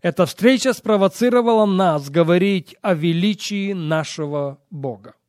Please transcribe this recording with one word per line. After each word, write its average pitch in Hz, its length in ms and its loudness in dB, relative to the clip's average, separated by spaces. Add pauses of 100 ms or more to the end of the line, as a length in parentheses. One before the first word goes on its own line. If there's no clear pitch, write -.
Эта 180 240 0
встреча 247 480 2
спровоцировала 220 920 2
нас 175 420 0
говорить 175 720 0
о 196 140 0
величии 196 760 -2
нашего 151 880 -6 (100)
Бога. 127 440 -10 (140)